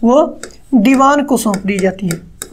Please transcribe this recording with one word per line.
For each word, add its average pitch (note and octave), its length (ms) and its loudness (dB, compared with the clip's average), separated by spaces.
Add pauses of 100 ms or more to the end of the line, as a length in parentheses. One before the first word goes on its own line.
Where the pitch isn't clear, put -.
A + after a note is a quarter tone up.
वो C4+ 360 2 (360)
दीवान C4+ 480 2
को C#4 140 0
सौंप G#3 200 -2
दी G3 220 -4
जाती F#3+ 280 -2
हैं, - 260 -8 (200)